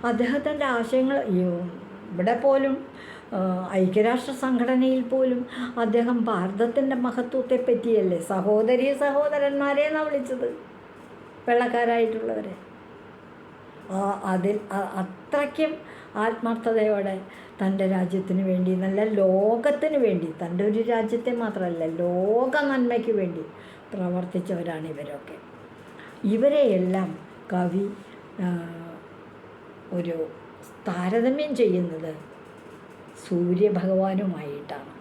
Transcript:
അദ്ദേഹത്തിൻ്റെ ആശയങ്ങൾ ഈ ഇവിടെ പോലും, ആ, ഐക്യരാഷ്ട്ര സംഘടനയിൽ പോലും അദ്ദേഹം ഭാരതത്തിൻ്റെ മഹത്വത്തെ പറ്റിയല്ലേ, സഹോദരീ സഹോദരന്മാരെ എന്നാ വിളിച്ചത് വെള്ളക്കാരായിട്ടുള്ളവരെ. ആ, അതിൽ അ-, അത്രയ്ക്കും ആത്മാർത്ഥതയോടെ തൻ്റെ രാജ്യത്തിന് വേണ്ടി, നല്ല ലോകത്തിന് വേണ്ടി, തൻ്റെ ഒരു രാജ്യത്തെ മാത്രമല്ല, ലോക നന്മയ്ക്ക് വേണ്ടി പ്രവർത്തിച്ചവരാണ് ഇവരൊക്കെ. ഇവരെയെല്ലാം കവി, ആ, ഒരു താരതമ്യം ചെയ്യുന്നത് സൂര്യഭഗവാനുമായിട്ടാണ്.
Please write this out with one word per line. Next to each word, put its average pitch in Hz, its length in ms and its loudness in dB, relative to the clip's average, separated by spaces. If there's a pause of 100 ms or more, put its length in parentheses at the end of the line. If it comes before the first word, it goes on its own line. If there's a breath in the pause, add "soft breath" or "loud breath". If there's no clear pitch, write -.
അദ്ദേഹത്തിൻ്റെ 277 600 0
ആശയങ്ങൾ 262 580 2
ഈ 185 160 2 (720)
ഇവിടെ 196 280 0
പോലും, 269 460 2 (480 loud breath)
ആ, 185 380 -2
ഐക്യരാഷ്ട്ര 214 600 2
സംഘടനയിൽ 254 720 2
പോലും 247 440 2 (340 loud breath)
അദ്ദേഹം 233 460 2
ഭാരതത്തിൻ്റെ 233 720 0
മഹത്വത്തെ 247 760 0
പറ്റിയല്ലേ, 208 520 2
സഹോദരീ 220 720 2
സഹോദരന്മാരെ 285 880 2
എന്നാ 311 200 0
വിളിച്ചത് 254 560 -2 (920)
വെള്ളക്കാരായിട്ടുള്ളവരെ. 233 1080 2 (1300)
ആ, 196 340 -2
അതിൽ 196 360 0 (120)
അ-, 196 280 -4
അത്രയ്ക്കും 294 760 -2 (400 loud breath)
ആത്മാർത്ഥതയോടെ 220 1040 0 (400 loud breath)
തൻ്റെ 190 260 2
രാജ്യത്തിന് 185 540 0
വേണ്ടി, 185 340 2
നല്ല 190 280 0
ലോകത്തിന് 220 960 4
വേണ്ടി, 180 440 2
തൻ്റെ 180 220 -2
ഒരു 214 180 2
രാജ്യത്തെ 233 500 0
മാത്രമല്ല, 190 540 -2
ലോക 185 720 2
നന്മയ്ക്ക് 247 540 2
വേണ്ടി 180 340 0 (480 loud breath)
പ്രവർത്തിച്ചവരാണ് 175 920 -4
ഇവരൊക്കെ. 143 600 -12 (760 loud breath)
ഇവരെയെല്ലാം 202 960 2 (340)
കവി, 180 320 0 (580 loud breath)
ആ, 180 40 -2 (1400)
ഒരു 170 360 -4 (600)
താരതമ്യം 233 680 0
ചെയ്യുന്നത് 175 600 2 (1120)
സൂര്യഭഗവാനുമായിട്ടാണ്. 180 1700 0